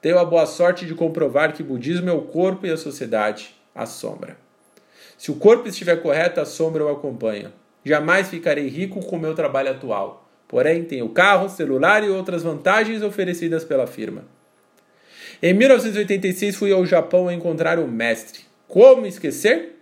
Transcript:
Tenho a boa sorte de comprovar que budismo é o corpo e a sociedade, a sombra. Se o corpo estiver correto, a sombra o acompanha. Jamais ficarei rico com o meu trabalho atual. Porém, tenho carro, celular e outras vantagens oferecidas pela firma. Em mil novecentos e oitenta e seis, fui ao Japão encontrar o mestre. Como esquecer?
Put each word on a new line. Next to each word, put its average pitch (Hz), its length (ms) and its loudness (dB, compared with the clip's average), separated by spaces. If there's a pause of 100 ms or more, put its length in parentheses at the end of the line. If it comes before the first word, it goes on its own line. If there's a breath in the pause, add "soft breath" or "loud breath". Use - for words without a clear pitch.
Tenho 165 160 2
a 175 60 4
boa 160 220 2
sorte 175 400 0
de 160 100 -10
comprovar 156 560 0
que - 100 -12
budismo 143 480 -4
é 175 40 2
o 151 80 -2
corpo 185 440 -2
e 170 60 -4
a 160 60 -2
sociedade, 110 760 -6 (220)
a 110 100 -8
sombra. - 520 -14 (800 soft breath)
Se - 140 -14
o 151 60 -4
corpo 226 320 6
estiver 170 340 -2
correto, 165 400 0
a 147 40 -2
sombra 160 380 -4
o 147 60 0
acompanha. 117 640 -6 (320)
Jamais 160 440 0
ficarei 147 380 -2
rico 190 380 -8
com 175 120 -8
o - 20 -6
meu 156 160 -4
trabalho 139 340 -2
atual. 117 580 -8 (200)
Porém, 156 360 0
tenho 127 260 -6
carro, 190 380 4
celular 170 560 0
e 208 60 -2
outras 185 320 -4
vantagens 208 640 -2
oferecidas 175 600 -4
pela 135 220 -2
firma. - 380 -10 (1200 loud breath)
Em 175 100 4
mil 240 160 6
novecentos 226 280 6
e - 20 -2
oitenta 196 280 -2
e 180 60 -2
seis, 202 220 -4
fui 202 160 0
ao 185 160 4
Japão 180 440 2
encontrar 165 460 -2
o 156 100 -2
mestre. 117 540 -4 (260)
Como 247 380 8
esquecer? 202 760 -2